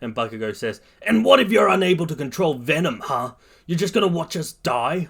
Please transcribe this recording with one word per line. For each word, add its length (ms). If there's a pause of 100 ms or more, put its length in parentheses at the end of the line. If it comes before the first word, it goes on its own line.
And 140
Bakugo 400
says, 260 (200)
And 220
what 160
if 120
you're 180
unable 380
to 80
control 400
Venom, 460
huh? 340 (300)
You're 120
just 160
gonna 140
watch 280
us 180
die? 560